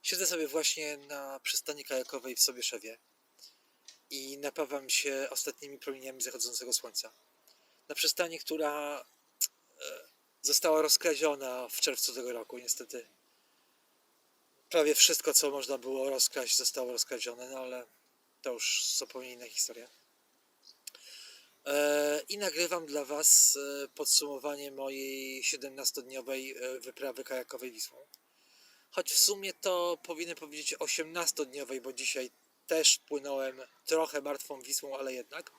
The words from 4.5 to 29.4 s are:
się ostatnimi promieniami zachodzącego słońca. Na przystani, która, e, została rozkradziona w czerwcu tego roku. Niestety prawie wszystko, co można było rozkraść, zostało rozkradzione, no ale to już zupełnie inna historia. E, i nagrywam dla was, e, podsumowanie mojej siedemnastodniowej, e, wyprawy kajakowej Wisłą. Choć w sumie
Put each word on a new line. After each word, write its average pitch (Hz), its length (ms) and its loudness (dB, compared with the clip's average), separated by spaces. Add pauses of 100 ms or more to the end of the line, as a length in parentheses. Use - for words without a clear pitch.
się 139 400 2
ostatnimi 139 500 -6
promieniami 131 420 -8
zachodzącego 123 520 -4
słońca. 113 400 -4 (760)
Na 147 80 -8
przystani, 165 440 0
która, 147 680 -2 (760)
e, - 260 -10 (340)
została 156 400 6
rozkradziona 139 880 2
w - 120 -4
czerwcu 131 320 0
tego 123 200 -4
roku. 117 240 -8
Niestety 123 500 -6 (1600)
prawie 151 260 6
wszystko, - 380 6
co 147 180 6
można 135 260 -2
było 135 320 -2
rozkraść, 127 480 2
zostało 127 340 0
rozkradzione, 123 580 -4
no 131 100 -8
ale 127 280 -8 (540)
to 127 120 -4
już - 440 0
zupełnie 127 340 -6
inna 120 160 -14
historia. 120 420 -4 (1800)
E, 147 640 4
i 202 80 -6
nagrywam 170 480 0
dla 143 200 -2
was, 147 520 8 (260)
e, 135 40 -6
podsumowanie 143 840 0
mojej 135 720 -6
siedemnastodniowej, 135 1120 -4
e, 127 220 -6
wyprawy 127 440 -8
kajakowej 127 480 -8
Wisłą. - 360 -10 (880)
Choć - 180 -2
w - 60 6
sumie 196 340 4